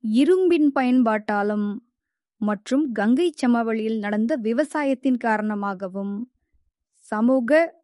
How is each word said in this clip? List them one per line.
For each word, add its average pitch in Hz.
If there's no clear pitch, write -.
இரும்பின் 302
பயன்பாட்டாலும் 214
மற்றும் 220
கங்கை 226
சமவெளியில் 226
நடந்த 214
விவசாயத்தின் 269
காரணமாகவும் 202
சமூக 233